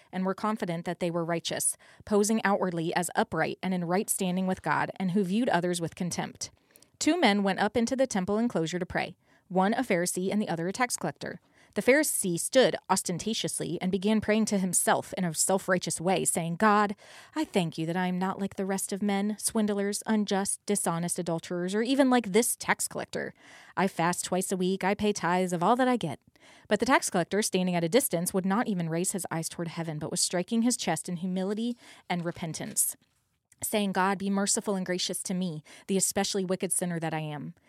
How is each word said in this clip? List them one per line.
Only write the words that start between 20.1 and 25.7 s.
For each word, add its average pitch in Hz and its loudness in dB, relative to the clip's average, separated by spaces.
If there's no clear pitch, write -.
dishonest 175 -2
adulterers, 175 -4
or 220 2
even 262 4
like 240 2
this 220 4
tax - 0
collector. - -8
I 185 2
fast 175 0
twice 185 0
a 190 -2
week, 185 0
I 196 2
pay 208 2
tithes 180 2
of 170 0
all 208 4